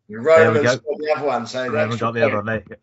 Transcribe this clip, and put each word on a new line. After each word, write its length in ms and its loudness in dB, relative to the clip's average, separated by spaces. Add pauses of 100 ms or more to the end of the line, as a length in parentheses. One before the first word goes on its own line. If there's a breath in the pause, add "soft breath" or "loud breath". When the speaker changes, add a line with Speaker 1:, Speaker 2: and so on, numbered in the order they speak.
Speaker 1:
There 440 4
we 100 2
go. 140 2
Speaker 2:
scored 220 -8
the 180 -2
other 100 -6
one, 200 -2
so 180 -8
the 60 -6
Speaker 1:
Roman 220 -2
Speaker 2:
extra 160 -4
Speaker 1:
got 60 -4
the 60 -4
Speaker 2:
point. 140 2
Speaker 1:
other 80 -4
one. 260 -6
The, 140 -18